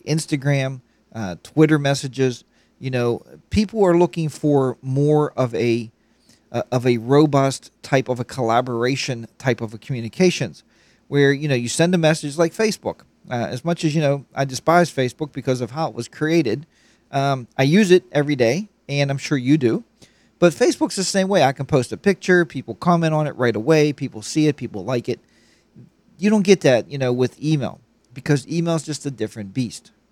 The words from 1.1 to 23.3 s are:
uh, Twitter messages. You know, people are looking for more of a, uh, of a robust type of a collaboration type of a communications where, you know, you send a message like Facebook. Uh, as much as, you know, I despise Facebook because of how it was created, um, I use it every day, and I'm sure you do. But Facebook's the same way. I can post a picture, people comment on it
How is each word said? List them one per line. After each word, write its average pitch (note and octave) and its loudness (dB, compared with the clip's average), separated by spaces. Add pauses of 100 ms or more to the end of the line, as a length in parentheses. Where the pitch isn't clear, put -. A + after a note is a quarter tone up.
uh, G2 -8
Twitter D3+ 2
messages. C3+ -2 (340)
You C3 -10
know, A#2+ -2 (280)
people G#3 0
are F3 4
looking E3 2
for C3+ 0
more D3 0
of A#2+ -2
a, A#2 0 (600)
uh, A#2+ -4 (100)
of B2 0
a B2 4
robust C3+ 2 (120)
type C3+ -2
of B2 -2
a B2 -6
collaboration A#2+ -2 (120)
type B2 -2
of A2+ -10
a A2 -14
communications C3+ -2 (440)
where, C#3+ 4
you C#3+ -4
know, C#3 0
you A#2+ -2
send E3+ 0
a F3+ 4
message D3+ -2
like E3 0
Facebook. A3 -4 (300)
Uh, A#2+ -4
as A#2+ -10
much E3+ -4
as, D3 0
you E3 0
know, C#3+ 0 (100)
I C3+ -2
despise D#3+ 0
Facebook C3 -6
because C3 -4
of A#2 -8
how D#3 -4
it A2 -12
was A#2 -8
created, D3+ 0 (460)
um, C3+ -2 (120)
I C3+ 4
use F3 6
it F3+ 4
every C#3+ 0
day, C3 0 (180)
and C#3+ -2
I'm C#3 -4
sure - -4
you C3 2
do. D3 0 (560)
But F3 4
Facebook's C4 0
the F#3+ -4
same F#3+ -2
way. F#3 4
I C3+ 2
can C#3 -8
post B2+ 0
a G#2+ -10
picture, F3+ 2
people C3 -10
comment E3+ 0
on D3+ 0
it - -10